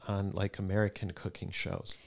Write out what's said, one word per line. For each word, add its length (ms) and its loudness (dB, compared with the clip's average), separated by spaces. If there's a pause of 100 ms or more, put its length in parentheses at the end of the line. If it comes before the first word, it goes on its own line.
on, 260 2
like, 260 0
American 520 2
cooking 380 -6
shows? 580 -4